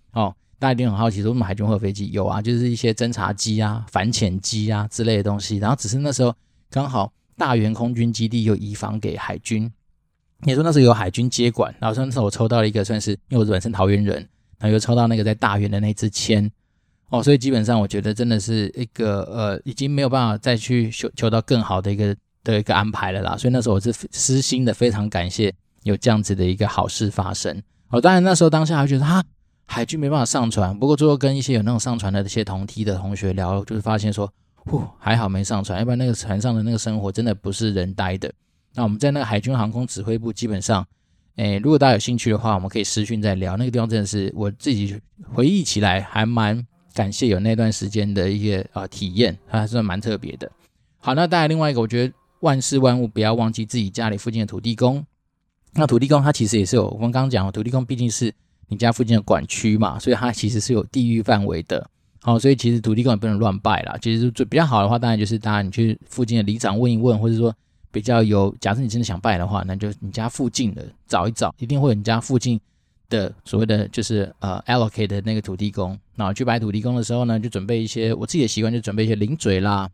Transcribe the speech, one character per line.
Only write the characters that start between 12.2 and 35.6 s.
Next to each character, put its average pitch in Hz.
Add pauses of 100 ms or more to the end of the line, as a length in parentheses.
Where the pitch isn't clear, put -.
我 101
抽 113
到 117
了 110
一 107
个 107
算 107
是， 107 (160)
因 127
为 -
我 110
本 101
身 117
桃 98
园 101
人， 101 (420)
然 107
后 -
又 110
抽 120
到 120
那 113
个 107
在 107
大 104
园 104
的 101
那 104
支 110
签， 104 (600)
哦， 120
所 143
以 143
基 123
本 117
上 117
我 101
觉 101
得 104
真 117
的 110
是 110
一 127
个， 104
呃， 104
已 127
经 135
没 143
有 135
办 127
法 107
再 120
去 117
求， 113
求 117
到 113
更 120
好 95
的 101
一 -
个， 101 (260)
的 110
一 107
个 104
安 101
排 98
了 98
啦。 90
所 123
以 123
那 127
时 120
候 101
我 98
是 117
私 -
心 127
的 113
非 123
常 104
感 87
谢 98 (300)
有 101
这 120
样 107
子 101
的 95
一 92
个 104
好 92
事 107
发 95
生。 95 (280)
哦， 120
当 175
然 185
那 185
时 165
候 160
当 156
下 156
还 139
觉 139
得， 139
哈， 175 (420)
海 -
军 156
没 143
办 151
法 123
上 120
船， 98
不 123
过 147
最 147
后 147
跟 135
一 139
些 131
有 110
那 107
种 120
上 120
船 101
的 101
这 98
些 110
同 98
梯 110
的 101
同 98
学 98
聊， 95
就 110
是 107
发 113
现 107
说， 101 (220)
呼， - (160)
还 110
好 113
没 95
上 98